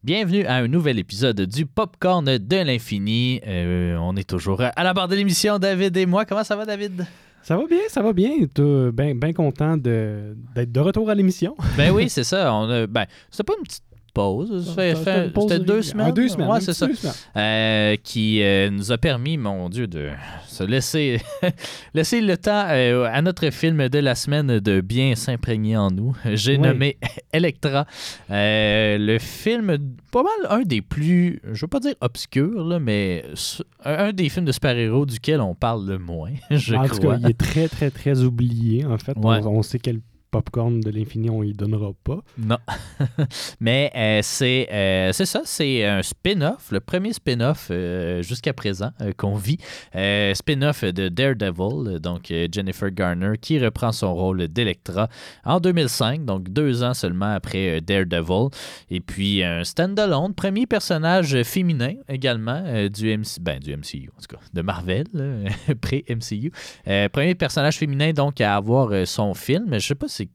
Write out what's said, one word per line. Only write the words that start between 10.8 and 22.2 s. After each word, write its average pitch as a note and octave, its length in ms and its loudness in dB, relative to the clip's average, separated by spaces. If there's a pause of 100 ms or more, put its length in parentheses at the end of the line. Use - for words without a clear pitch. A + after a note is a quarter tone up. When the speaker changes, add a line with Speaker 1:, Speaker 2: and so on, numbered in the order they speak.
Speaker 2:
à G#3+ 60 2
l'émission. F#3+ 400 2 (100)
<laughs> - 120 2
Speaker 1:
Ben D3+ 140 6
oui, A#3 180 4
c'est C3 140 -2
ça. F3 300 2
On G#2+ 160 2
a, A#2 180 0
ben, G#2+ 180 0 (240)
c'était - 140 -6
pas F#4+ 160 0
une E4 40 -8
petite - 200 -14 (300)
pause. E3 520 0
Ça F3 60 -8
Speaker 2:
Ça, E3 40 -6
Speaker 1:
fait, F3 200 2
Speaker 2:
ça, D#3+ 80 -4
Speaker 1:
fait, F#3+ 100 0
Speaker 2:
c'était F3+ 140 2
une F3 40 -6
pause G3+ 200 2
Speaker 1:
c'était F#3+ 120 4
deux F#3 120 2
Speaker 2:
régulière. A3 160 2
Speaker 1:
semaines. G#3+ 180 2
Speaker 2:
Ah, - 20 2
deux A#3 160 4
semaines, F3 220 0
Speaker 1:
Ouais, A3+ 80 4
Speaker 2:
un - 20 4
Speaker 1:
c'est F#3 140 -2
Speaker 2:
petit - 60 -4
Speaker 1:
ça. - 80 2
Speaker 2:
deux C4 80 2
semaines. - 180 -4 (240)
Speaker 1:
Euh, G#2+ 680 2
qui, G#2+ 400 2
euh, G2 260 4
nous G2+ 220 -2
a A#2 60 2
permis, C#3+ 400 0
mon G2 320 -4
Dieu, A2+ 180 -4
de D2+ 220 -6 (380)
se - 180 -6
laisser, C3 560 0 (200)
<laughs> - 520 -6
laisser D#3+ 260 2
le G3+ 160 4